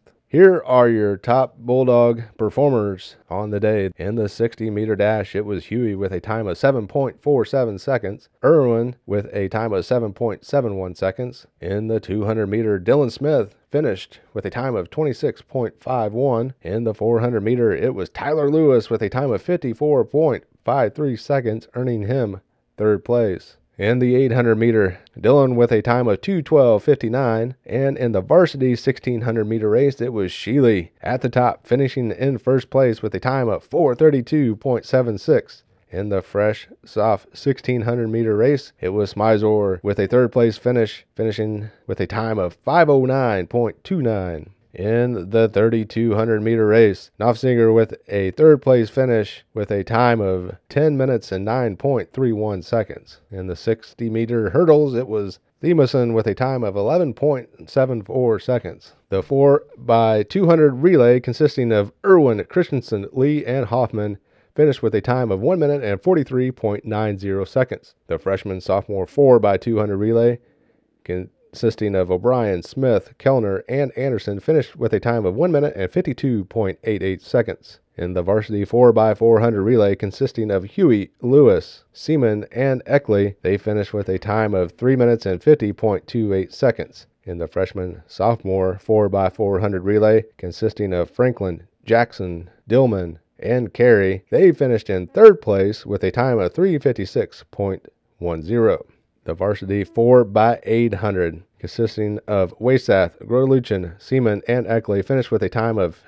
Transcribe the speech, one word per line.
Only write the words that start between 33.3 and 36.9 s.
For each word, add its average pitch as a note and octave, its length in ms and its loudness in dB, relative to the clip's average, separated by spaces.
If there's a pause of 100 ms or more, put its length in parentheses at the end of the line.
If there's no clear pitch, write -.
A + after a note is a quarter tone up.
of F#2 120 -4
four C#3+ 320 0
thirty-two C#3 600 2
point A#2+ 300 -4
seven A#2+ 320 0
six. - 440 -2 (280)
In G2+ 180 -8
the G2 140 -2
fresh, G#2+ 460 -4 (180)
soft G#2+ 500 -2